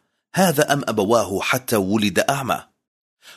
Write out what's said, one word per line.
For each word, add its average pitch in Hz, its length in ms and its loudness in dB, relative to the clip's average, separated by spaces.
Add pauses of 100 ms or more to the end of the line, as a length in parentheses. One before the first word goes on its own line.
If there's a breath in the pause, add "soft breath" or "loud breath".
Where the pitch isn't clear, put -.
(340)
هذا 156 400 2
أم 143 140 0
أبواه، 104 540 0
حتى 127 340 -2
ولد 104 440 0
أعمى؟" 127 440 -2 (720 loud breath)